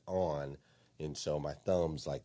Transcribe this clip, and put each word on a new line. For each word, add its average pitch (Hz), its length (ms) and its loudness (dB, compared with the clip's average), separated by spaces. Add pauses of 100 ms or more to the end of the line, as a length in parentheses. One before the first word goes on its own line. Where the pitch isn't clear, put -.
on. 73 500 0 (440)
And 76 140 -4
so 76 240 0
my 73 140 -2
thumbs, 82 540 2
like, 71 180 -2